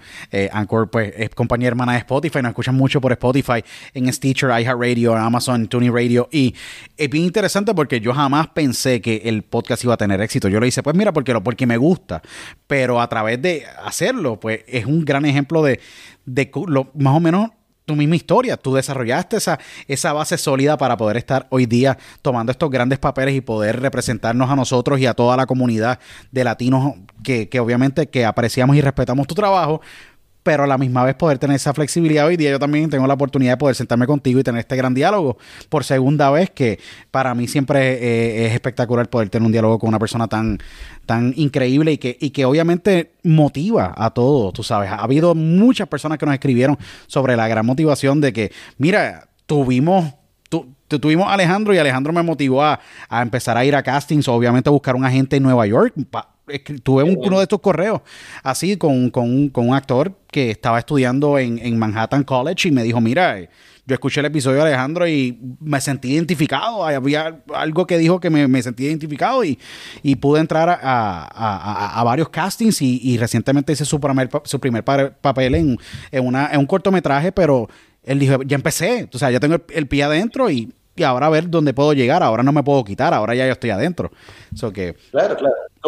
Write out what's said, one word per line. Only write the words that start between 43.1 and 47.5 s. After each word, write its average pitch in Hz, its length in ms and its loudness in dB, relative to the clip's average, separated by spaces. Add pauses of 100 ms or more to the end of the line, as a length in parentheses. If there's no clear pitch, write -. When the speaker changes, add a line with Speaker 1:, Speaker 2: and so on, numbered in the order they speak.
Speaker 1:
motiva 156 720 2
a 110 200 -2
todos, 120 400 2
tú 110 80 -8
sabes. 101 280 -2
Ha 107 60 -6
habido 143 380 2
muchas 180 540 2
personas 156 280 -6
que 156 80 -6
nos 147 100 0
escribieron 135 440 2 (280)
sobre 127 300 0
la 110 100 2
gran 110 200 0